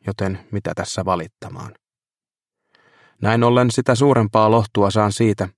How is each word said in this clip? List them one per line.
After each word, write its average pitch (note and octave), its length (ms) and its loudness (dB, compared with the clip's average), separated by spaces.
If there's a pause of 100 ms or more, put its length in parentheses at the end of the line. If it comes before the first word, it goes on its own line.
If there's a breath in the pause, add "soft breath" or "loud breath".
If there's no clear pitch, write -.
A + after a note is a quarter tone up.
joten G2 320 -4 (120)
mitä G2+ 240 -6
tässä - 300 -6
valittamaan. F2 680 -6 (1500 soft breath)
Näin A2+ 220 2
ollen B2 280 2
sitä B2 240 0
suurempaa A2 560 2
lohtua G#2 400 2
saan G#2 200 0
siitä G2+ 460 -2